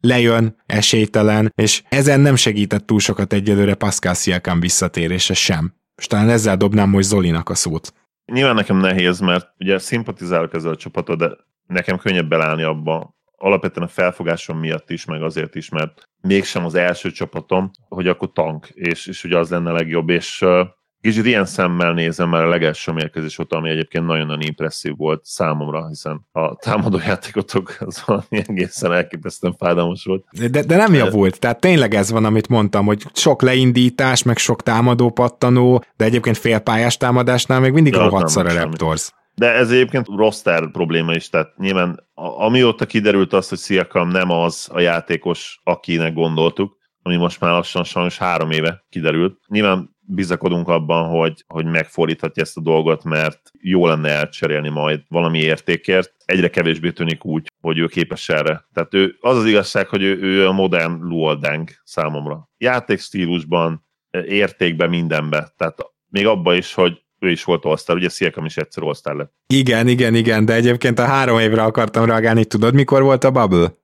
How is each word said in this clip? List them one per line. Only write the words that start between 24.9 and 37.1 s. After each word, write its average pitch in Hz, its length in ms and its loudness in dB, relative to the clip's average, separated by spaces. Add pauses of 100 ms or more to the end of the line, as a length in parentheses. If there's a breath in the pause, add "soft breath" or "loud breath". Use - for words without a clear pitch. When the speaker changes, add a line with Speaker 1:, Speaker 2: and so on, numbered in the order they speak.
Speaker 2:
volt 78 280 -4
számomra, 78 640 -6
hiszen 78 440 -12
a 80 240 -4
támadó 104 420 -2
játékotok 92 800 -6
az - 280 -14
valami 104 400 -2
egészen 90 460 -4
elképesztően 87 680 -4
fájdalmas 87 460 -2
volt. 95 200 -4 (260)
Speaker 1:
De, 143 120 0
de 165 140 2
nem 208 180 6
Speaker 2:
Ö, - 20 6
Speaker 1:
javult, 104 420 2
tehát - 220 -2
tényleg 143 340 4
ez 101 160 2
van, 113 140 2
amit 110 240 2
mondtam, 104 380 2
hogy 104 160 0 (120)
sok - 280 2
leindítás, 127 800 4
meg 120 160 2
sok - 240 -2
támadó 120 480 2
pattanó, 123 760 2 (120)
de 110 80 2
egyébként 113 320 2
félpályás 113 600 0
támadásnál 127 640 2